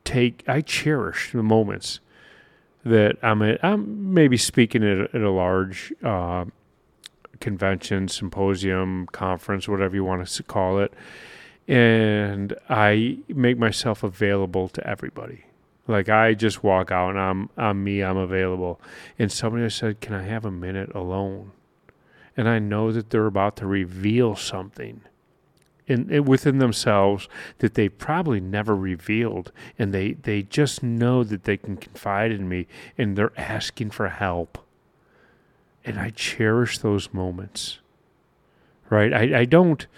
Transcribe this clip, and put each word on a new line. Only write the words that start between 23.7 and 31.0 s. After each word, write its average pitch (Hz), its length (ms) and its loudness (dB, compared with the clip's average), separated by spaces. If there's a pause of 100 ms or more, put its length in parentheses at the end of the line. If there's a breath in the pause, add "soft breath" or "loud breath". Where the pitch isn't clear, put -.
something 107 640 -10 (840)
in, 127 240 0
in, 147 160 2
within 135 320 4
themselves 101 680 2 (320 loud breath)
that 110 160 0
they 104 140 2
probably 156 500 -2
never 104 380 -2
revealed. 95 720 -4 (280 loud breath)
And 101 140 -2
they, 98 200 -2
they 104 300 -4
just 139 400 -2
know 120 420 2